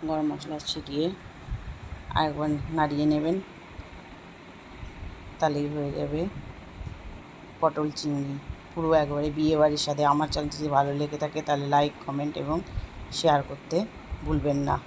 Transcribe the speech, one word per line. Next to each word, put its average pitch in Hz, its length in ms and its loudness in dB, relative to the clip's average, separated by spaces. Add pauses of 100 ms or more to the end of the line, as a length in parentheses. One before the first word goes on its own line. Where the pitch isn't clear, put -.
গরম 156 220 2
মশলা 147 320 -4
ছিটিয়ে 147 460 -2 (1080)
আরেকবার 151 360 2 (220)
নাড়িয়ে 151 340 4
নেবেন, 151 300 4 (2000)
তাহলেই 147 300 2
হয়ে 147 240 -2
যাবে 147 280 -2 (1400)
পটল 151 300 2
চিংড়ি, 143 440 -2 (400)
পুরো 165 180 0
একবারে 147 380 4
বিয়ে 156 260 4
বাড়ির 151 280 6
স্বাদে। 147 200 2
আমার 147 240 6
চ্যানেল 147 220 -2
যদি 151 180 -4
ভালো 139 260 4
লেগে 147 240 -2
থাকে, 151 240 -2
তাহলে 143 260 0
লাইক, 147 240 4 (140)
কমেন্ট 147 300 -2
এবং 147 200 -2 (560)
শেয়ার 151 300 6
করতে 139 340 -4 (480)
ভুলবেন 147 320 4
না। 139 200 2 (100)